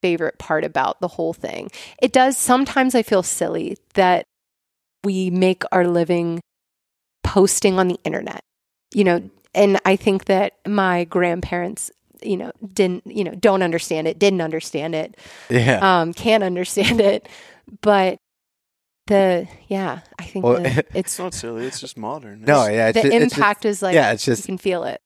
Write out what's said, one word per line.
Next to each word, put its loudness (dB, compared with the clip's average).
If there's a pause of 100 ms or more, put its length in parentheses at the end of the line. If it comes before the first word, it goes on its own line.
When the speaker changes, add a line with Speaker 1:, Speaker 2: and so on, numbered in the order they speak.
Speaker 1:
favorite -2
part -2
about -2
the -4
whole -6
thing. -12 (300)
It 2
does, 4
sometimes 0
I 4
feel 0
silly -6 (160)
that 2 (800)
we -2
make 0
our 2
living 0 (840)
posting 2
on 2
the -2
internet, -8 (520)
you 2
know, 0 (260)
and 4
I 4
think -2
that 0 (140)
my 0
grandparents, -4 (320)
you -4
know, -10 (220)
didn't, 0
you -4
know, -6
don't 2
understand -2
it, -4
didn't 4
understand -6
it, -6 (340)
Speaker 2:
Yeah. 4
Speaker 1:
um, -2
can't 2
understand -2
it. 2 (540)
But 2 (880)
the, 2 (200)
yeah, -6 (180)
I -16
think -6
Speaker 2:
Well, 2
<laughs> -
Speaker 1:
that -2
it's -8
Speaker 3:
It's -6
not -8
silly. -10
It's -10
just -16
modern. -12
Speaker 2:
No, 4
Speaker 3:
It's 2
Speaker 2:
yeah, 4
it's 0
Speaker 1:
the 2
Speaker 2:
ju-, 2
it's 4
just, -2
Speaker 1:
impact 0
is, -2
like, 0
Speaker 2:
yeah, 4
it's -4
just, -2
Speaker 1:
you -12
can -8
feel -4
it. -10